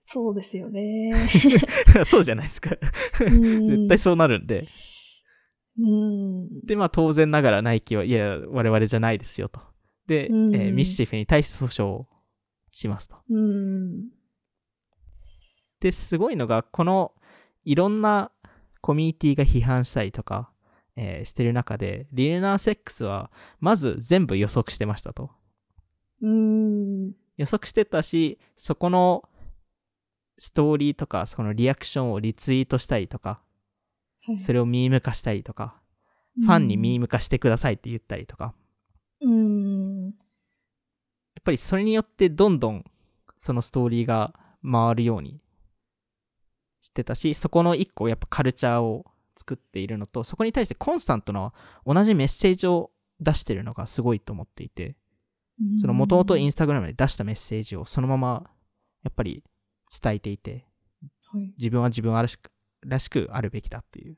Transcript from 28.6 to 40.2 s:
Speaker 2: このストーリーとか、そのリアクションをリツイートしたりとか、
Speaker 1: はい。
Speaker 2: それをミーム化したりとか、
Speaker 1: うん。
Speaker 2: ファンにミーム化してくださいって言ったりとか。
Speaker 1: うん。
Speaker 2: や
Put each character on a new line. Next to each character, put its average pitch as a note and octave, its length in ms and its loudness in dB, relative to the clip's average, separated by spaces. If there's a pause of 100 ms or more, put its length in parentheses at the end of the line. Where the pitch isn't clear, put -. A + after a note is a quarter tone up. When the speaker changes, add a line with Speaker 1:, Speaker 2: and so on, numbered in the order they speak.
Speaker 2:
こ F3 140 0
の F3+ 340 4 (1120)
ス - 160 -14
ト D3+ 200 2
ー D3+ 40 0
リ D3 160 0
ー - 20 -6
と - 120 -8
か、 F#2 180 -4
そ - 180 -10
の G#2+ 100 -4
リ A#2+ 160 2
ア C3+ 60 0
ク - 100 -16
シ - 120 -6
ョ C3 80 -2
ン A#2+ 60 -2
を G2+ 80 -4
リ A2 140 -4
ツ - 200 -4
イ C3 100 2
ー - 20 -2
ト C3+ 120 -2
し - 100 -4
た A#2+ 120 -2
り F#2 80 -8
と - 120 -12
か、 G2+ 220 -10 (840)
Speaker 1:
は A#3 100 -6
い。 G#3 40 -6
Speaker 2:
そ F#3+ 160 -2
れ B2 60 4
を A#2+ 60 2
ミ B2 220 0
ー C3 40 2
ム C3 100 4
化 A#2 120 -4
し - 80 -8
た A#2 120 -4
り G#2 100 -6
と - 100 -16
か、 - 280 -14 (560)
Speaker 1:
う A#3+ 40 -2
ん。 - 40 2
Speaker 2:
フ G#3+ 60 6
ァ A3 60 8
ン G#3 100 4
に - 100 0
ミ B2 200 0
ー - 20 0
ム A#2+ 80 -2
化 A#2+ 120 -2
し - 100 -8
て C3 100 0
く C3 100 2
だ A2+ 80 2
さ C3 140 -2
い - 20 -2
っ - 40 -8
て - 120 -14
言 A#2 80 -8
っ - 20 -8
た - 180 -12
り - 100 -14
と - 100 -20
か。 - 160 -10 (680)
Speaker 1:
う C4+ 80 2
ん。 G3 760 0
Speaker 2:
や F#3+ 40 -8 (1300)